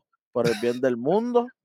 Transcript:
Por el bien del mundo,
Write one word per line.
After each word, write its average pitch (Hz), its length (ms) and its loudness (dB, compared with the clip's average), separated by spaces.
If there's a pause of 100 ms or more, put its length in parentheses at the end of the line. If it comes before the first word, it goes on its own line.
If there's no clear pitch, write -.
(340)
Por 117 140 0
el 117 140 2
bien 120 200 -2
del 123 160 2
mundo, 233 500 0 (180)